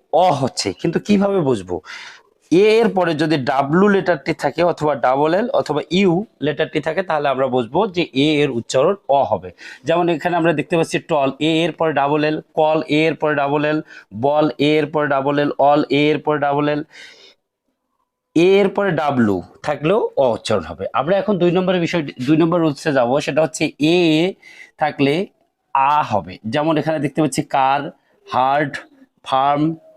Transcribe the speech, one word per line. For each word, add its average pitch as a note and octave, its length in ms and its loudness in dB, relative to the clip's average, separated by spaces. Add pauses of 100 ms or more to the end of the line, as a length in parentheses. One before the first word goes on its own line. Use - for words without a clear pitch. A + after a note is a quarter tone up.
(120)
অ F3+ 200 4
হচ্ছে, B2+ 400 -4
কিন্তু - 280 -4
কিভাবে G3 400 0
বুঝবো? G2 360 -2 (760)
এ F#3+ 200 6
এর A3+ 160 4
পরে F3+ 260 0
যদি D#3 300 0
ডাব্লু C#3+ 440 2
লেটারটি F3+ 460 0
থাকে D3+ 300 -4
অথবা D3+ 320 0
ডাবল C#3 380 2
এল A3 180 0
অথবা C#3+ 280 -2 (100)
ইউ F#3 220 2 (280)
লেটারটি D3+ 400 -4
থাকে, D#3+ 220 -4
তাহলে D#3 260 -2
আমরা C3+ 180 0
বুঝবো B2+ 400 -2
যে F3 160 -4 (120)
এ C#3 220 2
এর C#3+ 140 0
উচ্চারণ C3 440 0 (140)
অ C#3 160 2
হবে। F#2 260 -4 (340)
যেমন E3+ 240 0
এখানে E3+ 280 -2
আমরা E3 160 2
দেখতে D3+ 240 -4
পাচ্ছি D#3+ 220 0 (100)
টল, C#3 200 0 (120)
এ D#3 180 0
এর D#3+ 140 0
পরে D#3+ 200 -2
ডাবল C#3+ 320 0
এল, D#3 120 -2 (160)
কল, D#3 260 2 (100)
এ D3+ 160 2
এর D#3 120 0
পরে D3+ 180 -2
ডাবল C#3+ 300 0
এল, D3+ 140 0 (440)
বল, D3+ 240 2 (120)
এ D3 180 2
এর D3 100 0
পরে D3 220 -2
ডাবল C#3+ 300 0
এল, D3 200 0
অল, D3 220 4 (100)
এ C#3 180 2
এর D3+ 140 0
পরে D3+ 160 -2
ডাবল C#3+ 300 -2
এল, D3 120 -2 (1600)
এ F3 200 4
এর G3 120 4
পরে G3 240 -2
ডাব্লু C3 440 0 (260)
থাকলেও D3+ 380 0 (160)
অ C3+ 160 2
উচ্চারণ G2+ 320 -2
হবে। E2+ 280 -10
আমরা C#3+ 240 0
এখন G3+ 220 0
দুই F3 140 2
নম্বরের F#3 320 0
বিষয়, D#3+ 180 -2 (220)
দুই D3+ 120 2
নম্বর E3+ 240 2
রুলসে D#3 320 -2
যাব, B2 180 2 (100)
সেটা D3+ 220 -2
হচ্ছে D#3 220 -2 (220)
এ E3+ 100 4 (840)
থাকলে C#3+ 360 0 (600)
আ C3+ 280 2
হবে। G2 320 -4 (100)
যেমন D3 340 -2
এখানে D#3 220 -2
দেখতে - 220 -4
পাচ্ছি D3 260 -2
কার, C#3 340 0 (440)
হার্ড, C#3 460 0 (520)
ফার্ম, C#3+ 380 0 (340)